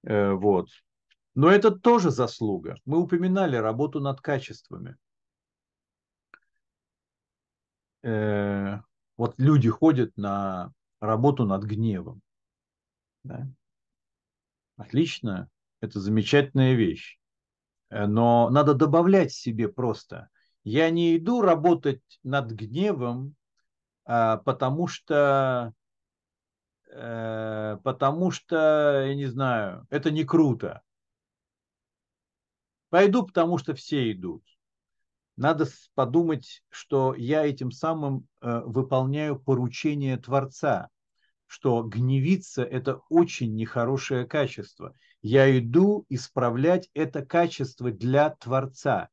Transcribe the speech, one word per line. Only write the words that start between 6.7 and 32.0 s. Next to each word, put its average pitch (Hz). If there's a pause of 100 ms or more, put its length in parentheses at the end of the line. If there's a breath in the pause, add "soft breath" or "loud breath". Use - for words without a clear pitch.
Э, 104 (380)
вот 117
люди 135
ходят 127
на 98 (280)
работу 120
над 98
гневом. 104 (1000)
Да? 131 (1300)
Отлично, 110 (320)
это 104
замечательная 127
вещь. - (720)
Э, 104
но 117
надо 143
добавлять 165
себе 110
просто: 107 (360)
«Я 151
не 165
иду 220
работать 165 (220)
над 127
гневом, 127 (720)
а, 113
потому 135
что, 135 (1160)
э, 110
потому 143
что, 151
я 139
не 139
знаю, 120
это 143
не 156
круто. 139 (2000)